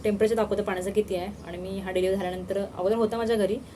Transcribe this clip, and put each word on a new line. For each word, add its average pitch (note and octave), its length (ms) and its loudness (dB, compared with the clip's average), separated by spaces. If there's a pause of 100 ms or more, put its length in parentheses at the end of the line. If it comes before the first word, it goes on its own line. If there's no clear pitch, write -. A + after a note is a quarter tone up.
टेम्परेचर G#3+ 320 2
दाखवतं G#3 280 2
पाण्याचं F#3+ 280 -2
किती G3+ 240 0
आहे. F3+ 120 -2 (200)
आणि F3+ 100 -8
मी F#3+ 220 -6
हा F#3 120 -4
डिलिव्हरी F#3+ 300 2
झाल्यानंतर, F#3 360 -4 (200)
अगोदर G3 180 2
होता A3+ 220 2
माझ्या A#3 180 2
घरी, G3+ 200 4 (200)